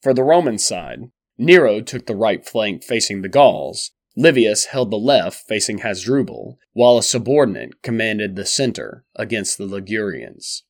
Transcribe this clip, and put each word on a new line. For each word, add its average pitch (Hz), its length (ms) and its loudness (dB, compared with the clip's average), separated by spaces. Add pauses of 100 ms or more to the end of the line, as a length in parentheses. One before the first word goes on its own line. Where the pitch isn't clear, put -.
For 135 120 2
the 127 100 2
Roman 147 340 4
side, 80 540 -8 (260)
Nero 127 440 4
took 123 260 -12
the 110 80 -4
right 101 300 -2
flank 104 380 -4
facing 107 380 -4
the 98 80 -8
Gauls, 101 640 2 (260)
Livius 120 480 4
held 127 260 -4
the 110 60 -4
left 107 500 0
facing 104 320 -4
Hasdrubal, 107 800 -4 (160)
while 120 240 6
a 110 60 0
subordinate 117 800 -2
commanded 107 540 -4
the 98 100 -8
center - 600 -4 (100)
against 107 420 -6
the 104 80 -10
Ligurians. 98 1040 -8